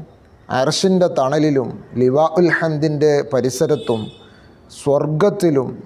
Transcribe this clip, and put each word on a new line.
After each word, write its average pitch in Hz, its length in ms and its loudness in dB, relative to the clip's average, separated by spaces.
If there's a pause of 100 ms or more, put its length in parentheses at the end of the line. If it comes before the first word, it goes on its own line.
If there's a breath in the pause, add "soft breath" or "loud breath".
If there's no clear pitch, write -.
(600)
അർശിൻ്റെ 175 500 2 (100)
തണലിലും 139 500 0 (320)
ലിവാ 135 260 4 (100)
ഉൽ 175 120 4 (100)
ഹംദിൻ്റെ 151 540 0 (200)
പരിസരത്തും 131 720 -2 (800 loud breath)
സ്വർഗത്തിലും 151 840 0 (180)